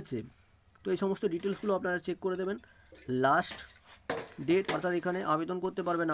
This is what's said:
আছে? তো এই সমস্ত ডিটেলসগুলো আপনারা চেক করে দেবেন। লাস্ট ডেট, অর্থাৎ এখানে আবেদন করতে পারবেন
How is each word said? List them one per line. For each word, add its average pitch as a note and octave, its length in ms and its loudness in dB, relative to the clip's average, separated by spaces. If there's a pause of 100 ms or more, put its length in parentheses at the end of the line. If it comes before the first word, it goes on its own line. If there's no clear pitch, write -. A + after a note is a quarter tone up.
আছে? B2+ 180 -4 (640)
তো - 120 -10
এই F3 80 2
সমস্ত G3 220 0 (100)
ডিটেলসগুলো G3 440 -2
আপনারা F3+ 280 -2
চেক F3 180 -4
করে F#3 160 0
দেবেন। F#3+ 160 -2 (680)
লাস্ট D3+ 340 4 (920)
ডেট, F#3+ 160 4 (100)
অর্থাৎ F3 260 0
এখানে F3+ 200 -2 (140)
আবেদন E3 300 0
করতে F#3 240 -2
পারবেন E3+ 260 2